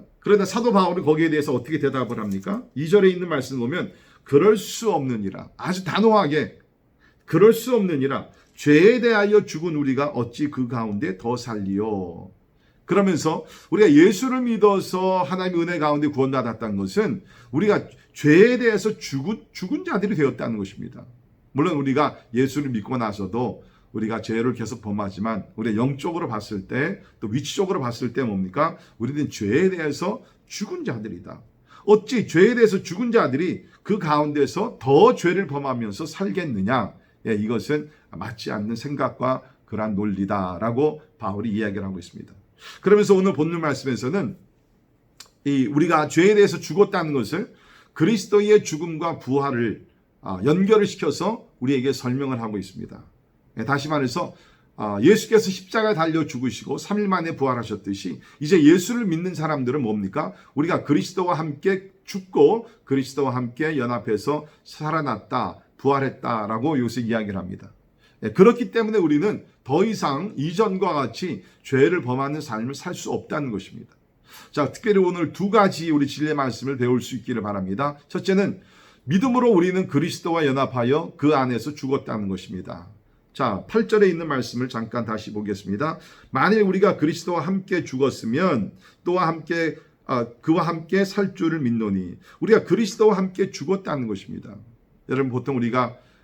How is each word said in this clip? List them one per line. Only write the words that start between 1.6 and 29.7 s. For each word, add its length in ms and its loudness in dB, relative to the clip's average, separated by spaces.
대답을 400 -2
합니까? 440 -6
이 140 -6
절에 200 6
있는 200 -2
말씀을 320 -4
보면 320 -4
"그럴 340 6
수 340 -4
없느니라." 640 -4
아주 260 -6
단호하게 760 2
"그럴 280 6
수 220 -2
없느니라. 540 -2
죄에 440 6
대하여 460 4
죽은 300 -6
우리가 340 0
어찌 420 -4
그 160 -4
가운데 500 -6
더 200 -4
살리요?" 920 -6
그러면서 600 0
우리가 240 6
예수를 480 6
믿어서 800 2
하나님의 380 -2
은혜 180 -4
가운데 280 0
구원받았다는 680 -2
것은 480 -2
우리가 360 2
죄에 440 6
대해서 400 0
죽은, 540 -6
죽은 340 -6
자들이 300 -2
되었다는 420 -2
것입니다. 480 -12
물론 260 0
우리가 400 0
예수를 380 0
믿고 260 -4
나서도 680 -4
우리가 300 -4
죄를 320 -2
계속 280 -10
범하지만 640 -6
우리가 200 -2
영적으로 520 -2
봤을 400 -8
때, 340 -4
또 80 -8
위치적으로 520 -4
봤을 340 -4
때 100 -2
뭡니까? 540 -2
우리는 320 -4
죄에 400 0
대해서 540 -4